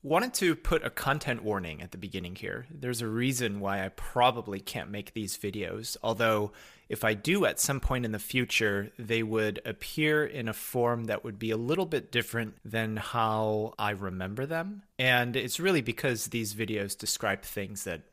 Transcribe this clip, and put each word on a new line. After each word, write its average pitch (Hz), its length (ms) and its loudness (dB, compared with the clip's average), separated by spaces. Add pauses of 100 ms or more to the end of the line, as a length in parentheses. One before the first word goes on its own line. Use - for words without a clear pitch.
Wanted 185 320 2
to 170 220 4
put - 280 2
a 117 60 -2
content 139 540 0
warning 90 400 -2
at 90 80 -14
the 90 80 -12
beginning 92 340 -6
here. 110 380 -8
There's 123 320 -4
a 117 40 -2
reason 117 520 0
why 98 260 0
I 98 40 -4
probably 117 680 2
can't - 300 -8
make 104 240 -8
these 104 240 -4
videos, 101 640 -6
although 110 500 4 (380)
if 104 140 -4
I 110 100 4
do 160 320 2
at - 140 2
some 135 200 0
point 123 260 0
in 110 60 -2
the 107 60 -2
future, 107 800 2
they 113 240 0
would 107 440 0
appear 151 600 0
in 123 220 -6
a 110 60 -4
form 120 500 0
that 110 200 -2
would 107 140 -8
be 110 140 -2
a 110 60 2
little 151 280 0
bit 160 260 -2
different 117 440 0 (100)
than 110 320 -2
how 110 800 2
I 104 140 0
remember 98 560 -4
them. 175 340 -6 (160)
And 123 380 4
it's 123 240 -2
really 170 220 4
because 117 440 0
these 107 300 -2
videos 104 420 -2
describe 101 460 -2
things 101 400 -6
that 82 180 -4 (120)